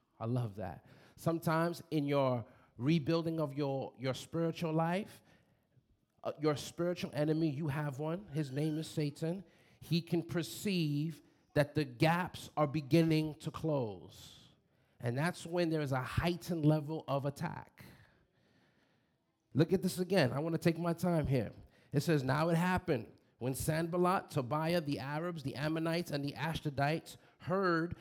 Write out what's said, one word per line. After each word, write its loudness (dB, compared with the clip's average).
I -4
love -2
that. -8
Sometimes 0
in 2
your 2
rebuilding 2
of -2
your, -4
your -2
spiritual -2
life, 0
uh, -4
your 2
spiritual -4
enemy, 2
you -2
have -4
one. -4
His -2
name 0
is -6
Satan. -4
He 0
can 0
perceive -2
that 2
the 0
gaps 0
are 4
beginning 4
to -6
close. -4
And -2
that's -2
when 0
there 0
is 0
a 0
heightened -2
level 2
of 0
attack. -8
Look 4
at 2
this -2
again. 2
I -2
wanna -2
take 2
my 0
time 2
here. 2
It 2
says, 2
"Now 2
it 4
happened 0
when -2
Sanballat, 0
Tobiah, 0
the -2
Arabs, -6
the -4
Ammonites, -2
and -2
the -4
Ashdodites -2
heard 2